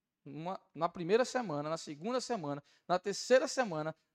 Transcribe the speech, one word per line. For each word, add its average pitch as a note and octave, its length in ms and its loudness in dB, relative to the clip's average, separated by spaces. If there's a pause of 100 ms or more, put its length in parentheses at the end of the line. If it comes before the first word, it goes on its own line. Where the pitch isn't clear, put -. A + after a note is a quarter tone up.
(260)
numa, D#3+ 340 -8 (140)
na E3 160 0
primeira G3 360 4
semana, D#3 440 -2
na E3 80 -2
segunda F3+ 420 -4
semana, D3+ 440 -4 (240)
na F3 100 4
terceira A#3+ 500 4
semana, D#3+ 460 -2 (220)